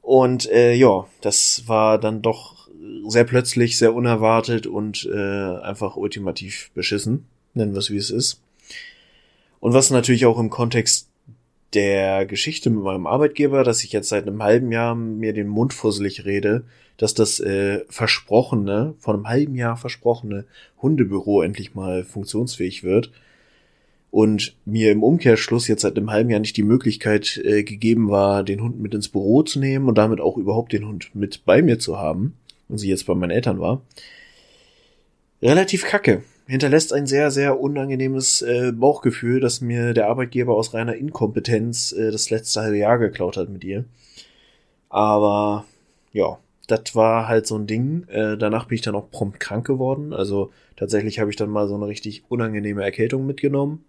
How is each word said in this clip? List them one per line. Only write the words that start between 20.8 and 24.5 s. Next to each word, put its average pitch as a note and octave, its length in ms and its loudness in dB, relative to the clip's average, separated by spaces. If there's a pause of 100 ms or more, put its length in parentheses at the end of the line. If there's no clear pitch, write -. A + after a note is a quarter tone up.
Hundebüro G2+ 640 2
endlich G2 320 -6
mal F#2 300 -6
funktionsfähig G#2 800 -6
wird G2 300 0 (1000)
und G#2+ 540 2